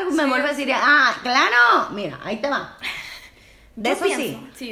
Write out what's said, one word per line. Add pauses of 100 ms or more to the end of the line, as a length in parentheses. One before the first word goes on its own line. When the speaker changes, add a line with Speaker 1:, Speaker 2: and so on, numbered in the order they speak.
(120)
Speaker 1:
me
Speaker 2:
Sí.
Speaker 1:
vuelva
a
decir,
"Ah,
claro,
mira,
ahí
te
va". (960)
De
Speaker 2:
Yo
Speaker 1:
eso
Speaker 2:
pienso,
Speaker 1:
sí,
Speaker 2:
sí,